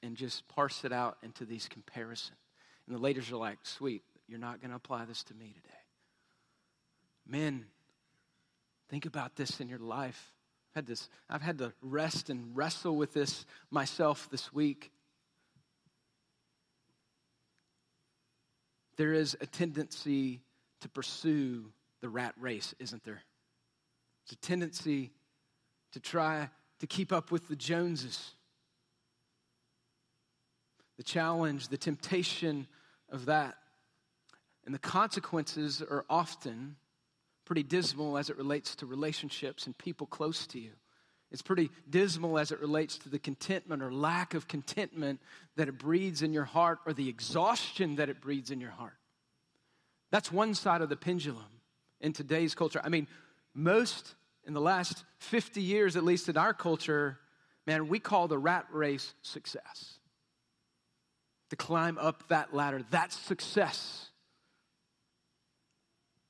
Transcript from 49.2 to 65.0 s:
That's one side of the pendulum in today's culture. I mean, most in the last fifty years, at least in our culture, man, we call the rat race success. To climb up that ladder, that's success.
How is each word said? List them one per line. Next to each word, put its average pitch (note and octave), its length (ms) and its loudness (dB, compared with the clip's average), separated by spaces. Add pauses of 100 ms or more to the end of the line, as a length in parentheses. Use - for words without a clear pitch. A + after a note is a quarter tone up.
That's G3+ 180 2
one G#3 240 4
side E3+ 260 2
of D3+ 100 0
the C#3+ 60 0
pendulum A#2+ 640 -4 (400)
in D3+ 120 0
today's D#3 420 0
culture. - 300 0
I D3+ 40 -4
mean, D#3+ 200 2 (440)
most F#3 640 4 (300)
in D3+ 100 -8
the C#3+ 60 0
last F3 440 2 (140)
fifty - 440 0
years, F#3+ 340 6
at E3+ 80 4
least F3 240 4
in D3+ 80 0
our G3 180 6
culture, D3 640 2 (480)
man, D#3 220 2
we G3+ 100 2
call F#3 300 4
the D3 100 2
rat E3+ 320 4
race D3 420 0 (100)
success. - 760 -12 (1500)
To D3 60 -4
climb E3 420 2
up - 300 0
that D3+ 260 4
ladder, C#3 360 0
that's E3+ 260 2
success. - 920 0 (2250)